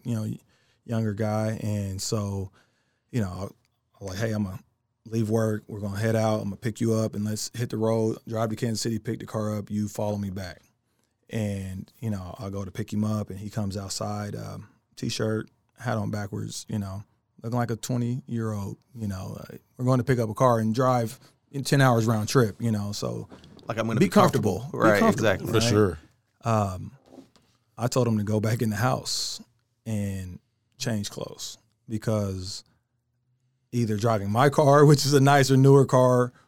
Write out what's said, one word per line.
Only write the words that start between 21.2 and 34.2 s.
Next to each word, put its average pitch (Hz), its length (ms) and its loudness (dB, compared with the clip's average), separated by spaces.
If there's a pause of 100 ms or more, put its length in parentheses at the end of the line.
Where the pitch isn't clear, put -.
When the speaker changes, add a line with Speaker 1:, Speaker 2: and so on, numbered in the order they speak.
Speaker 1:
in 139 120 -8
ten 139 180 4
hours 117 260 6
round 107 200 0
trip," 117 320 2
you 117 120 0
know, 104 200 -2
so 113 380 -6 (380)
Speaker 2:
Like, 110 100 -6
I'm 113 100 -2
gonna 117 120 0
Speaker 1:
be 151 80 6
Speaker 2:
be - 20 -4
comfortable. 110 520 4
Speaker 1:
comfortable. - 200 -8
Be 110 80 6
Speaker 2:
Right, 104 100 6
Speaker 1:
comfortable, 202 300 4
Speaker 2:
exactly. - 180 0
Speaker 3:
For 107 120 -2
Speaker 1:
right? 110 40 4
Speaker 3:
sure. 104 360 4 (440)
Speaker 1:
Um, 98 480 -2 (840)
I 117 100 -2
told 123 200 0
him 113 100 0
to 104 60 -2
go 107 160 0
back 110 220 -2
in 113 80 0
the 107 60 -4
house - 680 -4 (440)
and 98 540 -6 (380)
change 110 320 -4
clothes - 480 -12 (300)
because 101 760 -4 (1080)
either 113 260 0
driving 101 320 0